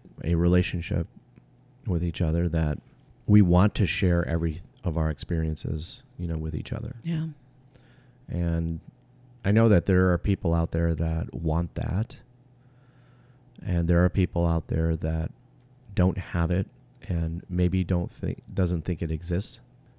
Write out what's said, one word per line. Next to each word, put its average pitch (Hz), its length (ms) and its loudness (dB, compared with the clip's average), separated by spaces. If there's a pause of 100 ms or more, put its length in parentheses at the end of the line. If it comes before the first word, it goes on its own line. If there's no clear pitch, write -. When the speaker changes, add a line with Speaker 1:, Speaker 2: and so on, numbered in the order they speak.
(240)
Speaker 1:
a 87 100 0
relationship 87 720 0 (800)
with 87 160 0
each 85 180 -4
other 85 280 0
that 78 300 0 (480)
we 104 160 8
want 90 340 6
to 101 100 2
share 87 400 0
every 82 340 -2 (240)
of 78 120 -2
our 80 140 2
experiences, 80 920 -6 (160)
you 90 80 -6
know, 82 120 -4
with 78 160 -6
each - 180 -8
other. - 300 -8
Speaker 2:
Yeah. 165 240 -4 (1000)
Speaker 1:
And 82 520 -2 (640)
I 98 80 2
know 113 160 6
that 92 180 4
there 92 260 4
are 87 60 2
people 90 360 0
out 82 180 0
there 82 220 0
that 82 400 -2
want 82 400 -2
that. 82 440 -4 (1500)
And 87 240 0
there 87 160 4
are 90 40 4
people 85 380 0
out 82 220 0
there 82 280 0
that 80 340 -4 (640)
don't 90 240 2
have 85 320 -2
it 87 160 0 (420)
and 82 400 -2
maybe 90 360 2
don't 87 260 -2
think, - 320 -6 (100)
doesn't 87 320 0
think 87 180 -4
it 80 80 -4
exists. 85 500 -4 (380)